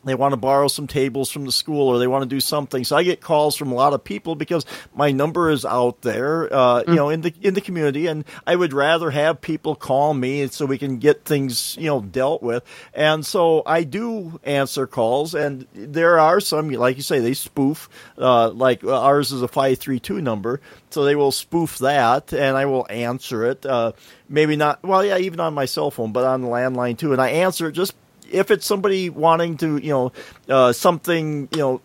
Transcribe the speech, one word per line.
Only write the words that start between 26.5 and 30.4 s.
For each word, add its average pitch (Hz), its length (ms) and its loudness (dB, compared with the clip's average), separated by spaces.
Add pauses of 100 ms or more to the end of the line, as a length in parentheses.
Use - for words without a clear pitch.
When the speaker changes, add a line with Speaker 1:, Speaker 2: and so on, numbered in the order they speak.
Speaker 1:
too. 147 160 -2
And 131 80 2
I 131 100 4
answer 165 400 0
it - 20 -10
just - 240 -4 (360)
if 190 180 0
it's 196 160 2
somebody 190 460 0
wanting 165 440 2
to, 151 220 -2
you 151 140 -4
know, 127 200 0 (380)